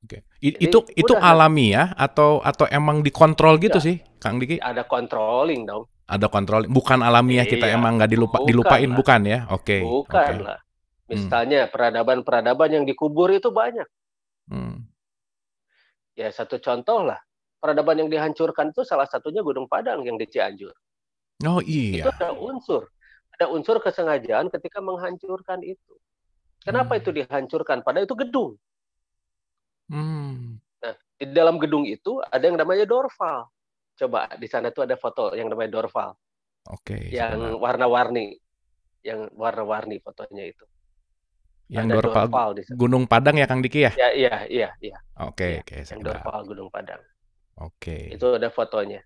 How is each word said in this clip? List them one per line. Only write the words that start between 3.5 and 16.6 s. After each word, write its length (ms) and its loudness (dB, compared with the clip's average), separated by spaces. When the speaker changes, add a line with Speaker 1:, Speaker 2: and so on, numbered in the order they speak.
Speaker 1:
gitu 220 2
Speaker 2:
Iya. 60 -2
Speaker 1:
sih, 100 0
Kang 200 -4
Diki? 220 -4
Speaker 2:
Ada 260 -6
controlling 800 -2
dong. 220 -10
Speaker 1:
Ada 240 0
controlling, 400 0
bukan 320 4
alamiah 420 6
kita 220 0
Speaker 2:
Iya. 100 2
Speaker 1:
emang 220 2
nggak 140 4
dilupa-, 260 2
Speaker 2:
Bukan 120 4
Speaker 1:
dilupain, 360 6
Speaker 2:
lah. 100 0
Speaker 1:
bukan 280 6
ya? 160 0
Oke, 300 -2
Speaker 2:
Bukan 340 -2
Speaker 1:
oke. 100 -6
Speaker 2:
lah. 160 -10
Speaker 1:
Hmm. 500 -20
Speaker 2:
Misalnya 560 0
peradaban-peradaban 1040 0
yang 140 2
dikubur 460 0
itu 180 2
banyak. 380 -2
Speaker 1:
Hmm. 400 -12
Speaker 2:
Ya, 160 -8
satu 300 -8
contoh 440 0